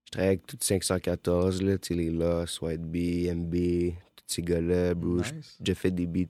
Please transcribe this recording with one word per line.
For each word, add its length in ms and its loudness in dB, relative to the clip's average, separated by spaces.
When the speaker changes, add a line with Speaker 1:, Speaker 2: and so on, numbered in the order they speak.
Speaker 1:
je 40 -20
travaillais 200 2
avec 140 0
tout 160 -14
cinq 220 2
cent 160 0
quatorze, 640 0
là, 160 2
tu 100 -10
sais, 60 0
les 160 0
Lost, 520 -2
White 200 -4
Bee, 460 -2
M 160 -2
B, 480 0
tous 100 -20
ces 160 -4
gars-là, 520 2
bro. 280 0
J-, 120 -4
Speaker 2:
Nice. 280 -16
Speaker 1:
j'ai 140 2
fait 160 2
des 160 -2
beats 220 0